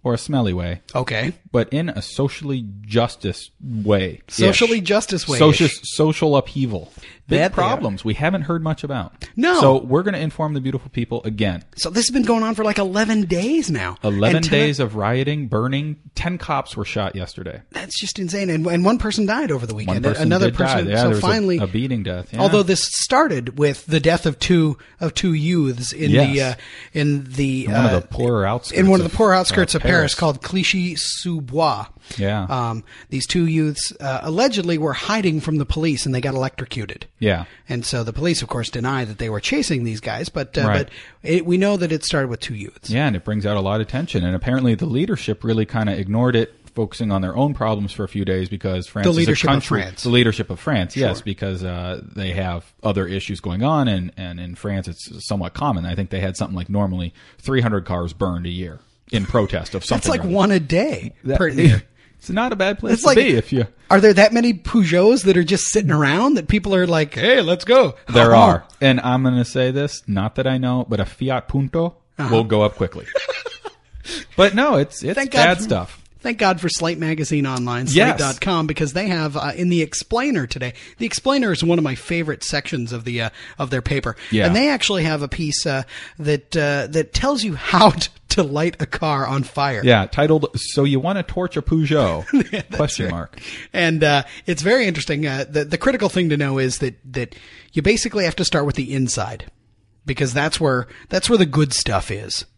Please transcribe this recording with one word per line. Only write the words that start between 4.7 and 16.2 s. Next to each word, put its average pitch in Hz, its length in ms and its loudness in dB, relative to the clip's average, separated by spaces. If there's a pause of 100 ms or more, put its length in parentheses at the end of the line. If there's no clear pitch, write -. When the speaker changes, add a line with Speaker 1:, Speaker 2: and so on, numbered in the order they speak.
Speaker 2:
justice 196 480 -2
way. 135 100 -2
Speaker 1:
Social, 151 300 6 (160)
social 156 540 2
upheaval. 120 560 -4 (340)
Big 156 120 2
Speaker 2:
That 180 160 2
they 180 80 0
are. 190 60 0
Speaker 1:
problems 113 360 -4
we 107 80 0
haven't 160 300 -2
heard 165 180 -2
much 160 220 -4
about. 139 280 -8 (240)
Speaker 2:
No. 330 240 2
Speaker 1:
So 135 200 8
we're 127 240 2
gonna 190 160 -2
inform 156 340 -4
the 139 80 -4
beautiful 135 300 -6
people 117 320 -4
again. 107 400 -2 (120)
Speaker 2:
So - 140 -4
this 226 160 0
has 247 60 -2
been 254 100 0
going 226 220 2
on 226 100 -2
for, 214 100 -2
like, 208 140 0
eleven 208 480 0
days 190 460 0
now. 92 320 -4
Speaker 1:
Eleven 107 320 2
Speaker 2:
And 165 100 2
tonight 147 120 2
Speaker 1:
days 147 220 2
of 110 160 -2
rioting, 131 520 -2
burning. 139 480 -2 (180)
Ten 175 240 -4